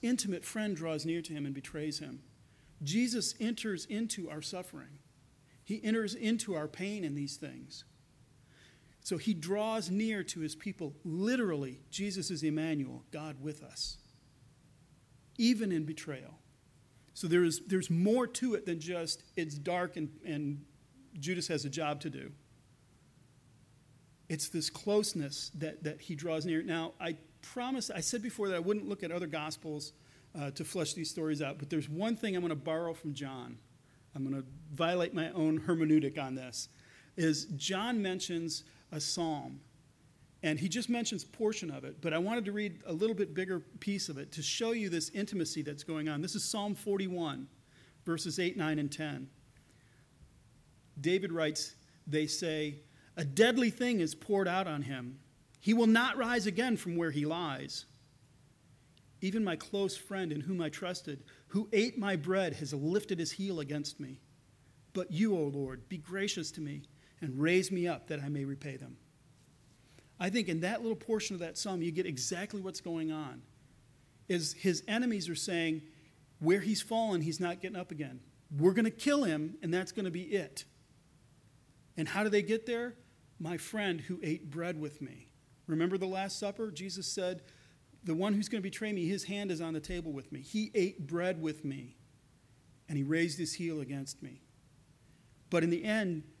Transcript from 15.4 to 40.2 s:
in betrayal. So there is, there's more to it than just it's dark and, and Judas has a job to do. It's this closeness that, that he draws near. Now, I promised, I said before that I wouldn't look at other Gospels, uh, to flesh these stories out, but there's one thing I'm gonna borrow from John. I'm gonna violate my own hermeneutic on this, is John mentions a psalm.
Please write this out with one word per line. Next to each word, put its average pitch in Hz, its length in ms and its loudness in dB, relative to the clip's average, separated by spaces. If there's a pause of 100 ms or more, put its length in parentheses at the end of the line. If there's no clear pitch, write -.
in 160 140 0
betrayal. 143 540 -8 (760)
So - 140 -4
there 175 160 8
is, 165 240 4
there's 185 220 2
more 208 380 6
to 240 280 0
it - 100 -2
than 170 140 0
just 165 440 -4 (140)
it's 160 180 0
dark 175 400 0
and, 156 140 -2 (160)
and 147 400 -2 (540)
Judas 175 280 -2
has 151 160 0
a 143 60 -4
job 147 320 -2
to 160 80 -6
do. 135 220 -8 (2000)
It's 156 200 -4
this 156 220 -2
closeness 202 840 0
that, 156 280 -6
that 151 180 -6
he - 140 -6
draws 160 300 -2
near. 165 180 2
Now, 165 360 -2
I 165 180 -4 (240)
promised, 247 520 -4
I 190 60 -4
said 208 240 -2
before 214 240 -2
that 185 80 2
I 170 40 2
wouldn't 196 280 0
look 196 160 -4
at 165 80 -2
other 175 160 -2
Gospels, 151 680 -6 (440)
uh, 143 140 -4
to 143 120 -6
flesh 151 300 -2
these 160 160 -4
stories 156 320 0
out, 147 180 -4
but 143 100 -8
there's 156 200 0
one 202 260 0
thing 208 200 0
I'm 180 60 0
gonna 170 140 2
borrow 160 380 0
from 160 200 -6
John. 123 440 -8 (580)
I'm 135 80 -2
gonna 135 200 0 (300)
violate 170 400 4
my 165 180 0
own 156 280 4
hermeneutic 156 580 6
on 131 180 -2
this, 127 340 -6 (480)
is 160 280 4 (120)
John 208 440 0
mentions 175 640 -2 (300)
a 156 80 -2
psalm. 143 580 -2 (840)